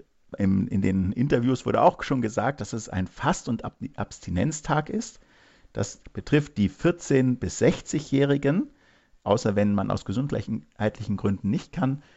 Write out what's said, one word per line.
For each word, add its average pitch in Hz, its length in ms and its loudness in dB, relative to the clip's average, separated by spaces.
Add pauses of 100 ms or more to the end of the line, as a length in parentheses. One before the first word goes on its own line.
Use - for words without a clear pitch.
(380)
im, 95 300 2
in 95 120 0
den 95 320 2
Interviews 123 540 2
wurde 110 160 2
auch - 200 4
schon 131 200 -2
gesagt, 113 380 -2
dass - 120 -8
es 110 160 -8
ein 92 180 -2
Fast- - 420 -2
und 113 160 -4
Ab-, - 180 -10 (140)
Abstinenztag 139 920 -2
ist. - 300 -6 (520)
Das - 280 -6 (120)
betrifft 147 440 0
die 101 120 4
vierzehn 131 720 2
bis - 200 -6
sechzigjährigen, 143 1120 2 (520)
außer 104 340 2
wenn 104 180 2
man 98 160 -2
aus 98 140 -2
gesundheitlichen 107 1120 -4
Gründen - 340 -2
nicht - 220 -4
kann, 139 300 -2 (140)